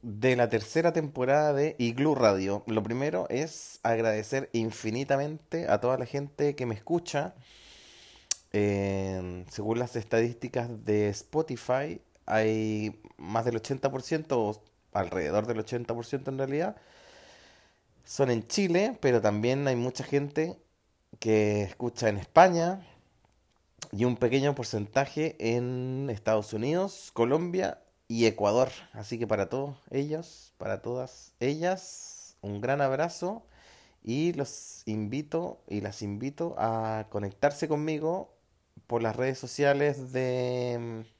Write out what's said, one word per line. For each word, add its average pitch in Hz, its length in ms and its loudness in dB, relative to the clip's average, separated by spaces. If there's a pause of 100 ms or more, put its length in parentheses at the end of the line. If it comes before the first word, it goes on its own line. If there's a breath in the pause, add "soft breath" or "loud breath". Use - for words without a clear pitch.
de 120 340 2
la 120 120 4
tercera 156 440 2
temporada 147 600 2
de 147 280 0
Iglú 127 340 2
Radio. 101 540 4
Lo 110 160 2
primero 139 440 -2
es - 540 -6
agradecer 113 720 0
infinitamente 135 1160 -2
a 104 120 4
toda 127 180 2
la 123 80 -4
gente 143 480 -2
que 135 100 -4
me 113 120 -2
escucha. 165 580 -2 (1200 loud breath)
Eh, 95 1000 0
según 110 300 -2
las 123 160 -4
estadísticas 120 880 -2
de 104 240 4
Spotify, 139 920 -2 (240)
hay 110 760 0 (160)
más 107 280 -4
del 117 120 0
ochenta 135 340 -2
por 131 120 -6
ciento, 156 380 0
o 107 220 -2 (300)
alrededor 92 560 0
del 113 100 -2
ochenta 117 340 -4
por 117 140 -6
ciento 135 240 -4
en 135 80 -6
realidad, 147 380 -2 (1300 loud breath)
son - 260 0
en 113 160 0
Chile, 196 540 2
pero 123 200 4
también 117 460 2
hay 131 80 2
mucha 123 300 -2
gente 147 520 -2 (600)
que 104 440 4
escucha 117 460 -2
en 104 100 2
España, 170 680 6 (1120 loud breath)
y 110 80 2
un 123 120 2
pequeño 135 400 2
porcentaje 131 840 -2
en 127 720 -2
Estados 107 420 0
Unidos, 156 600 -2
Colombia 156 680 0 (280)
y 117 180 4
Ecuador. 110 440 4 (220)
Así 110 280 -8
que 113 80 -4
para 107 200 0
todos 139 300 -6 (140)
ellos, 151 680 -6
para 104 240 -6
todas 127 560 -8
ellas, - 1000 -4
un 101 200 -6
gran 131 200 0
abrazo 160 680 -2 (560 soft breath)
y 151 300 0
los - 540 -6
invito 135 840 -4
y 104 120 -2
las 104 220 -6
invito 127 560 -4
a 110 500 0
conectarse 135 600 0
conmigo 156 680 -2 (520)
por 117 120 0
las 110 140 0
redes 127 240 -2
sociales 143 760 2
de 123 920 -2 (160)